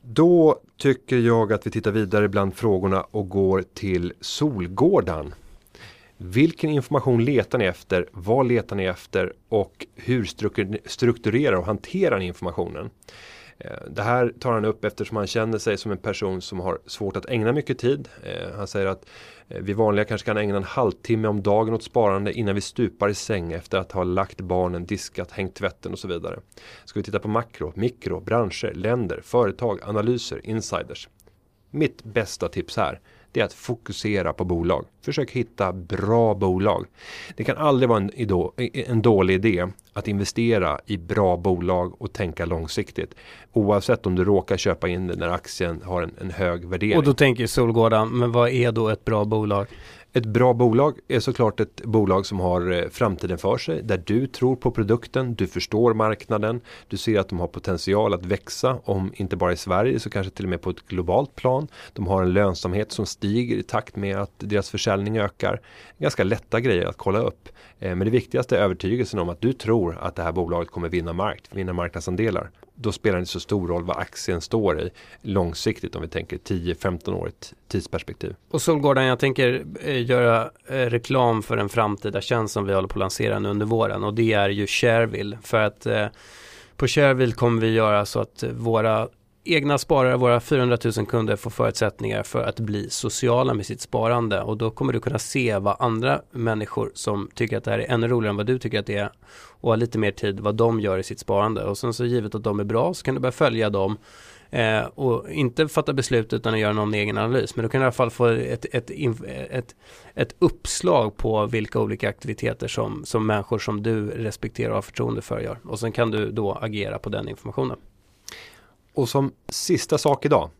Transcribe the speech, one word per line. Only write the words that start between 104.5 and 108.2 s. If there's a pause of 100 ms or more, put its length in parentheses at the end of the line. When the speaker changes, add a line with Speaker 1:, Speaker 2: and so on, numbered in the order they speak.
Speaker 2:
och
inte
fatta
beslut
utan
att
göra
någon
egen
analys.
Men
du
kan
i
alla
fall
få